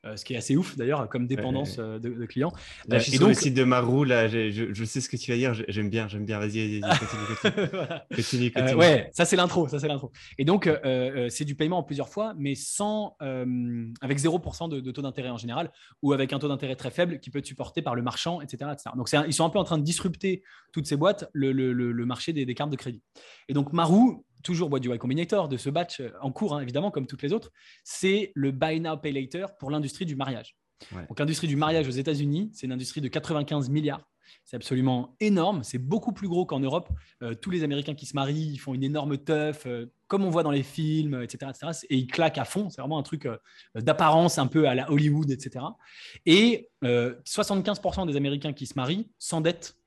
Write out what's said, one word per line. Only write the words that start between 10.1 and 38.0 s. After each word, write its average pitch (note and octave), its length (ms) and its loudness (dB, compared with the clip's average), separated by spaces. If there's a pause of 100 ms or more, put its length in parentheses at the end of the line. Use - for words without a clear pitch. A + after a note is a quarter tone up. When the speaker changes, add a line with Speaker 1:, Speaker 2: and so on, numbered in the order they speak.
Speaker 1:
Et C3+ 80 2
donc, F#3+ 220 4
euh, D3+ 180 4
euh, B2+ 420 0
c'est C3 160 -6
du C#3+ 100 -6
paiement D#3 220 0
en E3 60 0
plusieurs C#3+ 260 -4
fois, G#3+ 300 -4
mais C#3 160 -2
sans, G#3 680 -4
euh, B2 680 -4 (120)
avec C3+ 160 -2
zéro D#3+ 220 2
pour - 160 -6
cent E3+ 140 -8
de, C#3+ 120 -6
de B2+ 100 -8
taux C#3 120 -8
d'intérêt C3 260 -6
en A#2+ 80 -6
général, A#2+ 340 -6 (300)
ou C#3 140 2
avec C3+ 180 0
un C#3+ 60 -2
taux D3 100 -2
d'intérêt C3 280 -4
très B2+ 140 -6
faible E3+ 300 -2
qui - 80 -16
peut C#3 120 -6
être C3+ 60 -12
supporté C3+ 360 -8
par C3+ 120 -2
le A#2+ 60 -2
marchand, D3+ 400 -4
et C#3+ 80 -14
cetera, C#3+ 240 -10
et - 60 -10
cetera. - 180 -12
Donc B2 140 -4
c'est D3+ 80 6
un, D3 80 2
ils D#3 80 0
sont D#3+ 100 4
un E3 60 2
peu G3+ 80 2
en F3+ 60 2
train E3 120 0
de D3 80 2
disrupter F3+ 580 -2 (300)
toutes D#3 140 -4
ces D3 100 0
boîtes, F3+ 380 2
le, C3+ 180 2
le, C3 220 2
le, B2 180 0
le A#2 140 -2
marché B2 260 -4
des, C#3+ 140 0
des B2 80 -4
cartes D3 160 -2
de C3+ 60 -2
crédit. B2 260 -8 (460)
Et - 40 -4
donc C#3+ 220 0
Marou, F3+ 500 6 (180)
toujours E3+ 280 0
boîte C3+ 100 2
du B2 100 -4
Y A#2 60 -2
Combinator, E3 520 0
de C3 100 -2
ce C#3 100 -4
batch, E3+ 320 -2
euh, A#2 120 -10 (100)
en C3+ 100 -2
cours, E3+ 220 -2
hein, D3 60 -4
évidemment, C#3 300 -2
comme C#3 160 -4
toutes - 140 -12
les C#3+ 140 0
autres, - 180 -6 (320)
c'est F#3+ 500 0
le C#3 180 0
Buy D#3+ 280 0
Now, D#3+ 160 -4
Pay D3 160 -6
Later C#3 320 -6 (140)
pour C#3 120 -8
l'industrie D3+ 360 -4
du D3 100 -4
mariage. C3+ 400 -6 (380)
Speaker 2:
Ouais. F2+ 140 -10
Speaker 1:
Donc A2+ 100 -12
l'industrie D3+ 280 0
du C#3+ 100 0
mariage D#3 300 2
aux C3 40 -4
États-Unis, D3 640 0
c'est - 100 -16
une C3 80 -4
industrie C3 300 -6
de C3 60 -2
quatre-vingt-quinze D3 600 -2
milliards. D3 400 -2 (380)
C'est - 100 -12
absolument B2+ 640 0
énorme, F#3+ 420 2
c'est - 140 -8
beaucoup D#3 360 -2
plus G3 160 -6
gros F3 180 0
qu'en C3+ 140 -4
Europe. C#3 280 -2 (340)
Euh, A#2 120 -4
tous - 160 -8
les F3 140 0
Américains C#3+ 300 -2
qui C#3+ 120 -14